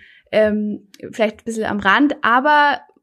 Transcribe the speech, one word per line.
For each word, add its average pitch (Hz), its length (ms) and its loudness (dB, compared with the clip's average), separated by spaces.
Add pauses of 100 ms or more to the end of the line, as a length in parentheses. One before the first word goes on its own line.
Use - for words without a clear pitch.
(320)
ähm, 208 560 -2 (240)
vielleicht 214 280 -4
ein - 40 -20
bisschen 226 200 -6
am 208 140 -4
Rand. 220 440 2
Aber 285 580 2 (220)